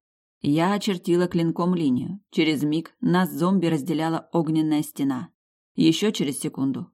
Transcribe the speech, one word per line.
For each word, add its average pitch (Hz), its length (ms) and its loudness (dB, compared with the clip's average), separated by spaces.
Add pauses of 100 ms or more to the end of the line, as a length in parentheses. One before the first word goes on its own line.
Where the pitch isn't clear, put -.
(420)
Я 165 320 2
очертила 180 540 0
клинком 170 460 0
линию. 156 460 -2 (100)
Через 156 320 2
миг 151 400 -2
нас 175 300 2
зомби 170 360 0
разделяла 160 640 -2
огненная 156 520 0
стена. 139 460 -4 (440)
Еще 165 380 2
через 147 280 -4
секунду 139 540 -4